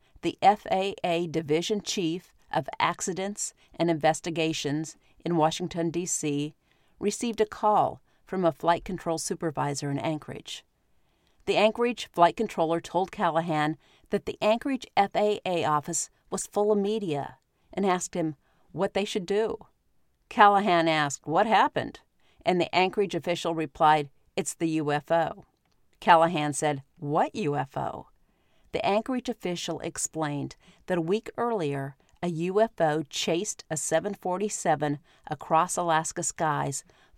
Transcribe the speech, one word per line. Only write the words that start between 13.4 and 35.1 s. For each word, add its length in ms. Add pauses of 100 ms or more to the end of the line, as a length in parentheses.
that 160
the 160
Anchorage 440 (120)
F 180
A 300
A 180
office 460 (200)
was 160
full 280
of 40
media 600 (360)
and 120
asked 300
him 200 (380)
what 200
they 120
should 200
do. 340 (680)
Callahan 600
asked, 360
"What 220
happened?" 540 (440)
And 160
the 120
Anchorage 400
official 400
replied, 560 (280)
"It's 160
the 160
U 240
F 180
O." 360 (520)
Callahan 540
said, 280 (160)
"What 380
U 220
F 180
O?" 320 (640)
The 140
Anchorage 420
official 540
explained 760 (300)
that 120
a 40
week 360
earlier, 600 (260)
a 60
U 320
F 180
O 300
chased 600
a 60
seven 380
forty-seven 880 (300)